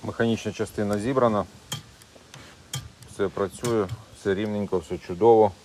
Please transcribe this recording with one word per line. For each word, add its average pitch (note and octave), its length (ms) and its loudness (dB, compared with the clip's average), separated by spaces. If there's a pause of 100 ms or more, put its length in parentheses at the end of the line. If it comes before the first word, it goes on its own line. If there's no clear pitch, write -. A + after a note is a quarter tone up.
Механічна A2 480 -2
частина G#2 480 -4
зібрана. A2+ 460 2 (1700)
Все G2 160 -2
працює, G2+ 600 -2 (320)
все G2 160 0
рівненько, G#2 440 -2
все - 180 -8
чудово. G#2+ 540 6 (140)